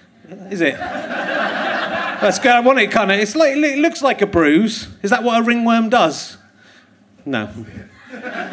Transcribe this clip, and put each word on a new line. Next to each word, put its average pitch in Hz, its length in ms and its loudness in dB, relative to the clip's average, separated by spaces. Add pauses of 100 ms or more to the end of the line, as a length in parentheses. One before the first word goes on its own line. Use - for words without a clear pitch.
(500)
Is 190 100 -6
it? 147 160 2
That's - 1600 -4
good. 240 140 4
I 240 80 6
want 254 200 4
it 202 100 2
kinda, 202 280 2
it's 214 180 -2
like, 294 200 2
it 294 220 0
looks 330 240 0
like 262 200 2
a 202 40 2
bruise. 175 640 2 (140)
Is 202 80 -2
that 233 120 0
what 233 180 2
a - 20 0
ringworm 233 460 2
does? 170 480 0 (880)
No. 113 240 -4 (1040)